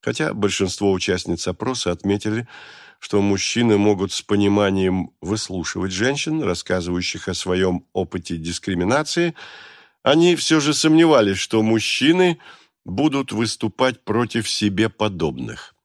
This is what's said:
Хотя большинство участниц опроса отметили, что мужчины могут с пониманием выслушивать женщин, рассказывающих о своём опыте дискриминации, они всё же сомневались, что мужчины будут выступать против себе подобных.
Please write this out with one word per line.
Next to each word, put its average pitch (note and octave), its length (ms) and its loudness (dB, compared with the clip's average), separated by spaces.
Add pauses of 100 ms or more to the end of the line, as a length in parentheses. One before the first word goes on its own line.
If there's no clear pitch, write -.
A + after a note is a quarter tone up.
Хотя D3+ 320 -4
большинство G2 580 0
участниц F2+ 560 -2
опроса A2+ 440 -4
отметили, G#2 560 -2 (520)
что - 220 -2
мужчины G2+ 560 2
могут G2+ 340 2
с - 100 -6
пониманием G2 1000 0
выслушивать F#2 720 -6
женщин, C#3+ 500 -2
рассказывающих F2+ 880 -4
о F#2 40 -4
своём F#2 600 -2
опыте F2+ 420 -6
дискриминации, G2 1000 -2 (760)
они E3 300 6
всё D#3 240 2
же D3 120 2
сомневались, D3+ 640 6
что A2+ 240 0
мужчины D3+ 760 2 (460)
будут C3+ 480 -2
выступать A2+ 720 -2
против A2+ 440 -2
себе G#2 380 0
подобных. E2 960 -4